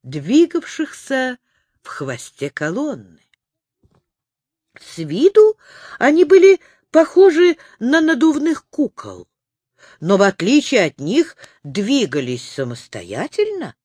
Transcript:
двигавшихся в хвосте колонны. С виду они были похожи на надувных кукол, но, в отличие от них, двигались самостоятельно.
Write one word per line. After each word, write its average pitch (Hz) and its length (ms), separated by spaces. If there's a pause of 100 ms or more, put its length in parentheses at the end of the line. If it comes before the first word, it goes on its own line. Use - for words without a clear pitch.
двигавшихся 262 1300 (440)
в - 60
хвосте 135 600
колонны. 156 720 (1600)
С - 180
виду 320 600 (400)
они 311 260
были 370 360 (320)
похожи 339 640 (240)
на 277 200
надувных 311 680
кукол, 98 580 (720)
но, 185 200
в 196 40
отличие 202 600
от - 160
них, 247 360 (280)
двигались 147 840
самостоятельно. 135 1300 (100)